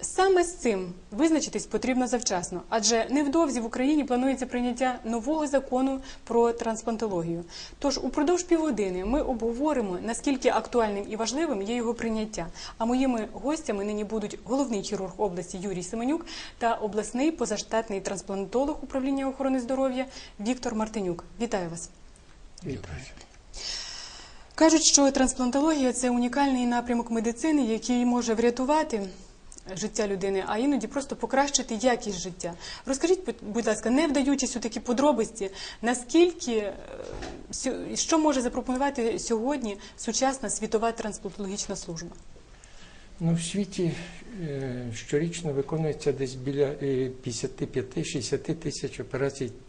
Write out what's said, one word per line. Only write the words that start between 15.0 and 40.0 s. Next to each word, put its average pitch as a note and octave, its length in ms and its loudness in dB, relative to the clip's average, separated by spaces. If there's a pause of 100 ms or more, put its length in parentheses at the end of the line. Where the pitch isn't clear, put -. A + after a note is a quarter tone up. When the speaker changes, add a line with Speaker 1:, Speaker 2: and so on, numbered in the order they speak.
Speaker 1:
області F#3 460 -2
Юрій F#3 200 -4
Семенюк B3 440 -2 (320)
та A3+ 160 2
обласний G#3+ 560 0
позаштатний A3 680 -2
трансплантолог G3+ 840 -2
управління C4+ 460 -2
охорони C4 320 0
здоров'я C4 460 0 (340)
Віктор A#3+ 340 -2
Мартинюк. G#3 500 -2 (160)
Вітаю G#3+ 300 0
вас. E3 200 -10 (760)
Speaker 2:
Вітаю. B2+ 300 -8 (1600)
Speaker 1:
Кажуть, D#4+ 280 8
що C#4 280 8
трансплантологія — C4 840 4
це B3+ 180 0
унікальний B3 560 2
напрямок A#3+ 440 0
медицини, A#3 560 2
який A3+ 380 2
може A#3+ 300 2
врятувати B3 640 2 (760)
життя G#3 320 -2
людини, G3 380 0
а G#3 120 -2
іноді B3+ 280 2
просто C4+ 300 -4
покращити C4+ 580 0
якість A3 440 2
життя. F3 360 -8 (320)
Розкажіть, E4 380 2
будь, A3+ 180 -4
будь G#3 240 -2
ласка, A3 240 2
не C#4+ 160 6
вдаючись C4+ 500 2
у A3+ 40 -2
такі A3+ 200 -4
подробиці, A3+ 680 2 (320)
наскільки, B3+ 720 4
е, G#3 220 0 (760)
сю-, G3 460 -4
що - 220 4
може D4 220 4
запропонувати B3+ 800 0
сьогодні A#3 580 0 (200)
сучасна C4 540 0